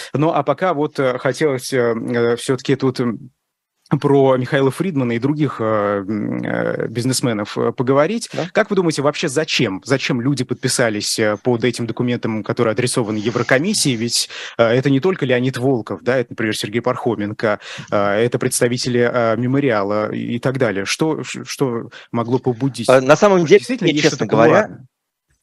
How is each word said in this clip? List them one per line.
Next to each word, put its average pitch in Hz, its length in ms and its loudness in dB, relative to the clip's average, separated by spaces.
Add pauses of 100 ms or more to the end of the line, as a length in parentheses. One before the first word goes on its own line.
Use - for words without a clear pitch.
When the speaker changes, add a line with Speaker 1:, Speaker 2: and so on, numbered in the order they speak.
(140)
Speaker 1:
Ну, 156 160 2
а 139 120 2
пока 160 320 0
вот, 143 260 -4
э, 127 180 0
хотелось, 135 540 -2
э, 135 60 0 (160)
э, 117 420 0
всё-таки 131 400 -2
тут, 131 240 0
м, 120 300 -4 (720)
про 139 360 6
Михаила 135 340 2
Фридмана 135 420 -2
и 117 80 -2
других, 147 400 0
э, 110 40 -2 (440)
м, 104 360 -4
э, 58 440 -2
бизнесменов, 117 720 -2
э, 117 140 0
поговорить. 147 600 0
Speaker 2:
Да. 156 180 -4
Speaker 1:
Как 214 180 0
вы 202 60 0
думаете, 165 260 2
вообще 147 260 0
зачем? 127 560 -2
Зачем 131 360 0
люди 131 240 0
подписались, 117 720 -2
э, 107 240 0
под 120 220 2
этим 120 220 -2
документом, 113 580 -2
который 110 280 0
адресован 110 440 -2
Еврокомиссии? 131 800 0
Ведь, 117 340 -2 (280)
э, 117 60 6
это 131 260 4
не 135 100 4
только 175 260 0
Леонид 123 320 0
Волков, 120 440 -2
да, 127 160 0
это, 120 140 -4
например, 107 240 -2
Сергей 113 260 -4
Пархоменко, 107 800 -2 (300)
э, 110 60 0 (280)
это 123 140 0
представители, 120 720 0
э, 113 260 0
Мемориала 110 720 0
и, 117 240 -4
и 117 40 -8
так 131 180 -2
далее. 98 260 0
Что, 151 400 -2
ш-, 123 200 -12
что 117 460 -4 (220)
могло 117 280 -2
побудить? 117 480 -4
Speaker 2:
Э, 131 120 8
на 135 160 6
самом 202 300 6
деле, 190 140 8
Speaker 1:
Действительно, 240 280 -2
есть 151 140 0
Speaker 2:
честно 151 160 2
Speaker 1:
что-то 110 120 -4
Speaker 2:
говоря, 113 220 6
Speaker 1:
главное? 165 340 0 (560)